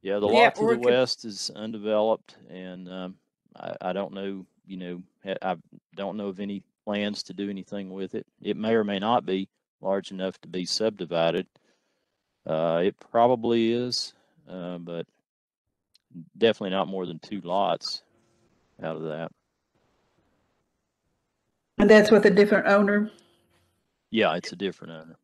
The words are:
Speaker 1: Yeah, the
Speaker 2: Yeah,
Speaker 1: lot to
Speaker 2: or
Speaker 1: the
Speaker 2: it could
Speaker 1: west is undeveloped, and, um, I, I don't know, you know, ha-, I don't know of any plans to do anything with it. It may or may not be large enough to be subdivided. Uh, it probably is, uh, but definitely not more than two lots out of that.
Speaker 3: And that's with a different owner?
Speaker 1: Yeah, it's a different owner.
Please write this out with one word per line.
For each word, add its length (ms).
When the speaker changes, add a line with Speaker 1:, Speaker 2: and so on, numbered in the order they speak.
Speaker 1:
Yeah, 160
the 100
Speaker 2:
Yeah, 40
Speaker 1:
lot 240
to 60
Speaker 2:
or 60
Speaker 1:
the 60
Speaker 2:
it 80
could 80
Speaker 1:
west 340
is 300
undeveloped, 800
and, 400
um, 280
I, 260
I 120
don't 200
know, 340
you 100
know, 260
ha-, 280
I 40
don't 220
know 120
of 120
any 220
plans 400
to 100
do 160
anything 400
with 240
it. 120
It 160
may 180
or 100
may 140
not 280
be 220
large 300
enough 300
to 80
be 160
subdivided. 840
Uh, 380
it 140
probably 760
is, 420
uh, 300
but 280
definitely 320
not 180
more 180
than 120
two 240
lots 600
out 140
of 60
that. 280
Speaker 3:
And 120
that's 200
with 140
a 60
different 380
owner? 420
Speaker 1:
Yeah, 260
it's 160
a 40
different 380
owner. 300